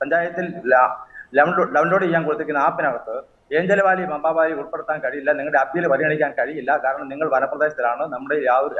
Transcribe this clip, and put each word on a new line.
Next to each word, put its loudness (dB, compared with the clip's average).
പഞ്ചായത്തിൽ -2
ല-, 6
ഡൗൺലോ-, 4
ഡൗൺലോഡ് 4
ചെയ്യാൻ 2
കൊടുത്തിരിക്കുന്ന -2
ആപ്പിനകത്ത് -2
ഏഞ്ചൽ 2
വാലി, 2
പമ്പ -2
വാലി 2
ഉൾപ്പെടുത്താൻ -6
കഴിയില്ല, -2
നിങ്ങളുടെ 0
അപ്പീൽ 0
പരിഗണിക്കാൻ 2
കഴിയില്ല, -2
കാരണം -2
നിങ്ങൾ -4
വനപ്രദേശത്തിലാണ്, 0
നമ്മുടെ -4
യാതൊരു, 2